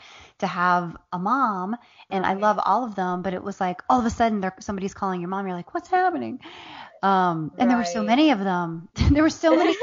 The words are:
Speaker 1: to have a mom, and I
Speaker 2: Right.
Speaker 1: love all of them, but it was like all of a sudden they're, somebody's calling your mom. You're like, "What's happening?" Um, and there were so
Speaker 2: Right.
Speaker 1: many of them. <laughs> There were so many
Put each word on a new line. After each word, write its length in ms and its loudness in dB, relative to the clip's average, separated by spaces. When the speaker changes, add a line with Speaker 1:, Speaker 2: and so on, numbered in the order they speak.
Speaker 1:
to 80 -2
have 500 0
a 60 -4
mom, 580 -2
and 160 -2
I 80 2
Speaker 2:
Right. 0 -
Speaker 1:
love 300 2
all 200 2
of 100 -8
them, 280 -4
but 120 -4
it 100 -6
was 160 -8
like 300 -4
all 100 4
of 60 0
a 40 -2
sudden 300 0
they're, 200 -4
somebody's 340 -6
calling 260 -4
your 80 -6
mom. 180 -6
You're 100 -6
like, 180 -10
"What's 160 -8
happening?" 500 -2
Um, 560 2
and 120 4
there 80 4
were 60 0
so 180 -4
Speaker 2:
Right. 20 -2
Speaker 1:
many 260 4
of 100 2
them. 540 -2
<laughs> 180 2
There 100 4
were 80 4
so 240 2
many 280 4